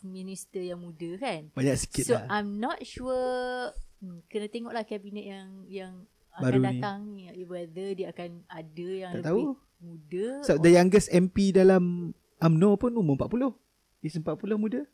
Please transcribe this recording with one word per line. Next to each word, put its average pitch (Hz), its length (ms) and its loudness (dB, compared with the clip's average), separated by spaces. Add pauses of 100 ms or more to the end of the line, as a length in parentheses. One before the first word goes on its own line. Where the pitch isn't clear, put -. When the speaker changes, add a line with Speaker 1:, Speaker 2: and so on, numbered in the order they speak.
Speaker 1:
minister 185 580 -12
yang 180 200 -8
muda 170 380 -12
kan. 190 340 -6
Speaker 2:
Banyak 135 260 0
sikit - 280 -4
Speaker 1:
So, 240 100 2
Speaker 2:
lah. 214 120 -6
Speaker 1:
I'm 208 300 -4
not 254 240 -6
sure, 254 920 -6 (280)
hmm, 175 280 -16
kena 208 200 -6
tengoklah 226 360 -8
kabinet 202 440 -10
yang, 196 200 -14 (180)
yang 185 280 -14 (380)
akan - 100 -12
Speaker 2:
Baru 127 160 2
ni. 131 100 4
Speaker 1:
datang 127 300 -4 (100)
ni, 202 160 -16 (200)
whether 175 500 -10
dia 180 160 -8
akan 175 200 -12 (180)
ada 160 420 -12 (100)
yang 185 120 -10
Speaker 2:
Tak 175 80 -6
Speaker 1:
lebih 170 80 -6
Speaker 2:
tahu. 180 140 0 (380)
Speaker 1:
muda 170 460 -10 (160)
Speaker 2:
Sebab 226 140 4
Speaker 1:
or 156 80 2
Speaker 2:
the 170 80 10
youngest 180 380 8
M 180 180 6
P 180 100 -2 (140)
dalam 185 320 8 (540)
umno 165 380 6
pun 240 160 0
umur 196 240 2
empat 127 120 -2
puluh. 240 260 0 (460)
Is 160 140 -8
empat 165 220 -4
puluh 214 200 -4
muda? 214 260 -2 (120)